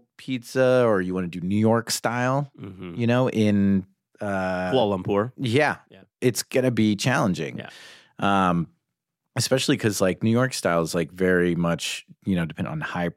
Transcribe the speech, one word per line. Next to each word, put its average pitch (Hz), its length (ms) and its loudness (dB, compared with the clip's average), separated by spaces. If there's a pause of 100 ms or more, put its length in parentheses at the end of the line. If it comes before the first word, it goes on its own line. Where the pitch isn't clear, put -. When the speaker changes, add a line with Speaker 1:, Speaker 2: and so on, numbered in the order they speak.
(160)
Speaker 1:
pizza, 127 720 0
or 101 160 2
you 90 100 -4
wanna 90 160 -4
do 85 140 -10
New 98 160 0
York 113 320 2
style, 131 680 -2
Speaker 2:
Mm-hmm. 92 360 -14
Speaker 1:
you 120 120 0
know, 123 220 4
in, 98 560 4 (380)
uh, 92 500 -2
Speaker 2:
Kuala 101 300 2
Lumpur. 104 340 -2
Speaker 1:
Yeah. 131 400 0 (140)
Speaker 2:
Yeah. 95 140 -20 (180)
Speaker 1:
It's 123 200 0
gonna 127 280 0
be 107 260 2
challenging. 98 640 -2
Speaker 2:
Yeah. - 100 -12 (800)
Speaker 1:
Um, 85 200 0 (680)
especially 131 400 0
'cause, 107 240 -2
like, 92 220 0
New 110 80 2
York 123 240 0
style 85 280 0
is, 80 120 -4
like, 82 180 -2
very 90 420 2
much, 85 520 -4 (180)
you 95 120 0
know, 85 100 -2
dependent - 260 -8
on 78 80 -8
high 87 360 -6